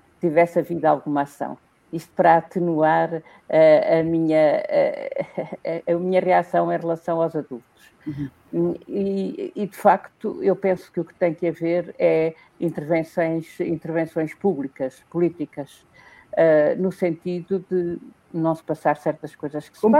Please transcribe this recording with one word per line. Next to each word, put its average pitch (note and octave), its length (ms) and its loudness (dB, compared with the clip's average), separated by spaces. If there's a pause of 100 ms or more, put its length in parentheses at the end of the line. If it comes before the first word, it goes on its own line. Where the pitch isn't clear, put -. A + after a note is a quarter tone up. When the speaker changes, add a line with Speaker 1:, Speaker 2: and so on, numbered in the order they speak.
(200)
Speaker 1:
tivesse E3+ 380 2
havido D#3+ 300 -2
alguma D3 340 0
ação. C#3 360 -8 (340)
Isto E3 240 -10
para E3 220 6
atenuar, E3 840 0 (240)
eh, D#3 520 6
a D#3+ 40 0
minha, D#3 640 2
eh, - 580 -2 (380)
<laughs> E3 240 -6
a, F3 60 0
a - 40 2
minha F#3 220 0
reação F3 520 2
em E3+ 60 -2
relação E3 440 -4
aos E3 140 -2
adultos. - 560 -10 (140)
Speaker 2:
Uhum. D#3 720 -4 (120)
Speaker 1:
E, G3 680 -4
e, G#3 120 -4
de - 80 -14
facto, - 640 0
eu F#3+ 140 2
penso F#3 360 -4
que - 80 -6
o D#3+ 60 -6
que - 80 -20
tem F3 200 -2
que E3+ 140 -4
haver E3+ 520 -4
é D#3+ 340 2 (260)
intervenções, E3 1000 -4
intervenções D#3+ 760 -4
públicas, C#3 760 -6
políticas, E3 760 -6 (480)
eh, D3+ 420 4
no F#3 160 -2
sentido F3 800 -4
de F3 280 -2 (360)
não D#3+ 220 0
se - 80 -20
passar D3+ 340 -2
certas - 380 -6
coisas D3+ 320 -10
que - 80 -20
se - 60 -10
Speaker 2:
Como A3 180 4